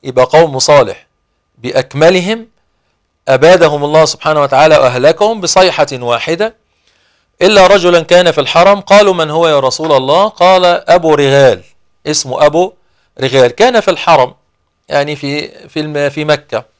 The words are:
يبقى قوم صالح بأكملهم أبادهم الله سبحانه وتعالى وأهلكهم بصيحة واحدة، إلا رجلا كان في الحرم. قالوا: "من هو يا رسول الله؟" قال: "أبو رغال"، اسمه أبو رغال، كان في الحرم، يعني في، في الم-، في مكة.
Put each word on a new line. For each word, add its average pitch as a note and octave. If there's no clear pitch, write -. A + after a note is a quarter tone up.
يبقى B2+
قوم D3+
صالح C3
بأكملهم E3+
أبادهم D3
الله D3+
سبحانه D#3
وتعالى D3
وأهلكهم D3
بصيحة F3
واحدة، C3
إلا F#3+
رجلا F3
كان F3
في C#3+
الحرم. F#3+
قالوا: G3+
"من D#3+
هو E3
يا D3
رسول D3
الله؟" C#3+
قال: F#3
"أبو E3+
رغال"، C3+
اسمه C#3+
أبو E3+
رغال، C3
كان A#3
في G3
الحرم، D3+
يعني C#3+
في، C#3+
في D#3+
الم-، D3
في D3+
مكة. C#3+